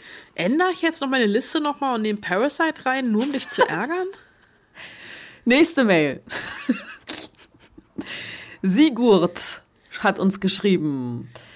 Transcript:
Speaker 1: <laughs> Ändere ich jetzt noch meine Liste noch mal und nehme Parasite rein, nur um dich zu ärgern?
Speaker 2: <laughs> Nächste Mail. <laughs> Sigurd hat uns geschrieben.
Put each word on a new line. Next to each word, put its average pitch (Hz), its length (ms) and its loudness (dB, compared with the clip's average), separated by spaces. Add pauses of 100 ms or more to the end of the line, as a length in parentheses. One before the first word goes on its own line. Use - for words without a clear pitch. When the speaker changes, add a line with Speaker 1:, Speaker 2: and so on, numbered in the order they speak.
(140)
Speaker 1:
<laughs> - 220 -20
Ändere 330 360 0
ich 339 120 -6
jetzt 320 180 -2
noch 277 80 -2
meine 254 160 2
Liste 233 340 0
noch 294 200 -4
mal 262 160 -2
und 220 80 -2
nehme 214 160 -2
Parasite 285 680 -2
rein, 254 260 0
nur 214 120 2
um 285 100 -2
dich - 160 -6
zu - 180 2
ärgern? 302 400 -4 (720)
Speaker 2:
<laughs> - 680 -18
Nächste 277 380 6
Mail. 160 440 4
<laughs> - 40 -16 (2250)
Sigurd 208 1000 2 (380)
hat 196 200 2
uns 190 200 0
geschrieben. 147 920 0 (260)